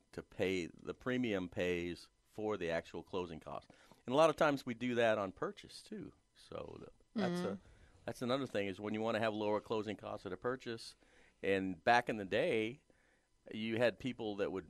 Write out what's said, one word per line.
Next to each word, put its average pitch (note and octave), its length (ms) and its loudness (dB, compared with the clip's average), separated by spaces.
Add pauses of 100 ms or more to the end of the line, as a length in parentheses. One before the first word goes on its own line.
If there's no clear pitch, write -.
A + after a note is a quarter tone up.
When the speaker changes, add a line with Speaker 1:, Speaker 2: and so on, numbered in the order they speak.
(140)
Speaker 1:
to - 80 -8
pay, F#2 460 0 (160)
the F2+ 100 -6
premium A#2 560 0
pays F2 580 -2 (280)
for G#2+ 220 -2
the F2 140 -2
actual E2+ 320 -4
closing E2+ 360 -4
costs. - 320 -10 (340)
And B2 80 -2
a C3+ 40 4
lot D#3+ 120 8
of D3 60 0
times D3 300 2
we B2 80 -4
do A#2+ 220 -2
that A2+ 220 6
on G2 140 -2
purchase - 500 -8
too. - 300 -12 (380)
So - 320 -8
the, - 400 -10
that's F3 180 0
a, F3 40 -2
Speaker 2:
Mm-hmm. F#3+ 100 -2 (520)
Speaker 1:
that's - 160 -8
another C3 260 0
thing G2+ 200 -2
is F#2+ 140 -6
when G#2+ 120 -2
you G#2+ 80 0
wanna A2+ 180 2
have A2 140 2
lower G#2 280 2
closing G#2+ 340 -2
costs G#2 300 -8
at F#2 80 -6
a F#2 40 -4
purchase. B2 580 -6 (460)
And F#2+ 440 0
back A#2+ 240 8
in A#2+ 80 -2
the G2+ 80 -4
day, A2+ 560 0 (680)
you A2 280 -2
had A#2 180 4
people A#2 380 -4
that F#2+ 160 0
would, F#2 180 -4